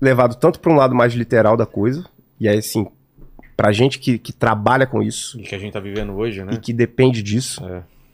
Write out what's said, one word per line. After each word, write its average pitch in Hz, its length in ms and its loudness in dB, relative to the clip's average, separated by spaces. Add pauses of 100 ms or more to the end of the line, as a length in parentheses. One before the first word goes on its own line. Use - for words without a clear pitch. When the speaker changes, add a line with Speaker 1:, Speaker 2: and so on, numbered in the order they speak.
Speaker 1:
levado 123 360 4
tanto 165 240 2
pra 165 120 2
um 151 40 6
lado 131 180 4
mais 120 180 4
literal 113 440 2
da 113 100 0
coisa, 127 400 -4 (340)
e 110 80 0
aí, 104 100 4
assim, 107 280 -4 (720)
pra 107 160 2
gente 127 260 2
que, 117 200 -2
que - 140 -16
trabalha 113 540 0
com 117 160 -2
isso 110 360 -8
Speaker 2:
E 104 40 -16
que 95 120 -16
a 98 40 -10
gente 101 140 -12
tá 104 80 -10
vivendo 101 340 -8
hoje, 101 300 -6
né? 101 100 -10
Speaker 1:
e 117 40 -6
que 117 140 -10
depende 117 500 2
disso. 107 440 -4
Speaker 2:
É. 90 160 -12 (320)